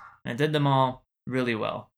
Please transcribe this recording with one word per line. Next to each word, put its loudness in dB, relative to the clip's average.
and -6
it 0
did 2
them 2
all 2
really -2
well. -6